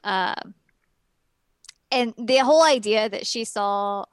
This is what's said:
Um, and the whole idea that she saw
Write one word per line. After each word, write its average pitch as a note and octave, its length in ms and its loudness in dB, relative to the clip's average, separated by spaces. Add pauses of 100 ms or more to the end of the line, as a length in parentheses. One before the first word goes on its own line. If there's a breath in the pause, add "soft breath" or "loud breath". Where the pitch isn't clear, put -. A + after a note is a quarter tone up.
Um, F#3+ 480 -4 (1400)
and A#3+ 260 -2
the A#3+ 200 0
whole D4 260 6
idea G#3+ 460 2
that - 180 -8
she A3+ 160 -6
saw G3+ 680 -4